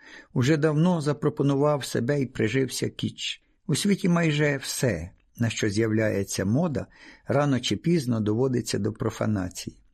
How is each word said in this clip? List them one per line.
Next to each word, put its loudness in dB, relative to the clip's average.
уже 4
давно 2
запропонував 0
себе 0
і 0
прижився -2
кіч. -8
У 0
світі 2
майже 2
все, -2
на 0
що -2
з'являється 0
мода, 0
рано 2
чи -2
пізно 0
доводиться 0
до -2
профанації. -4